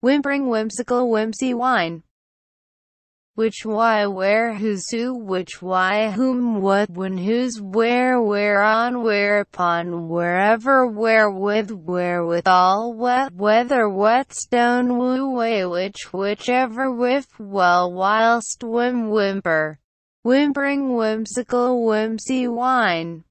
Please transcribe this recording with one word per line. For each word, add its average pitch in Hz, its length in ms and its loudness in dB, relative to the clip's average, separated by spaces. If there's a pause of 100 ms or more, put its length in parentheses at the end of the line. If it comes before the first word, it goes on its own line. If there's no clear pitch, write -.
Whimpering, 277 480 0
whimsical, 240 600 -2
whimsy, 226 440 -2
whine. 202 500 -2 (1300)
Which, 220 300 -2
why, 220 440 2
where, 202 440 0
whose, 208 380 -4
who, 240 240 -2
which, 190 480 -6
why, 185 480 0
whom, 240 500 0
what, 196 300 2
when, 190 260 -6
whose, 226 460 -2
where, 240 580 2
whereon, 214 840 2
whereupon, 180 1040 0
wherever, 214 800 2
wherewith, 214 840 0
wherewithal, 180 1200 0
what, 247 380 0
whether, 220 560 2
what, 214 440 2
stone, 247 560 0
who, 254 480 -2
way, 226 280 0
which, 180 480 -6
whichever, 240 800 -2
with, 247 380 -2 (100)
well, 180 540 2
whilst, 220 720 0
whim, 240 440 -2
whimper. 190 680 0 (460)
Whimpering, 277 720 0
whimsical, 233 880 -2
whimsy, 220 640 -2
whine. 208 840 -2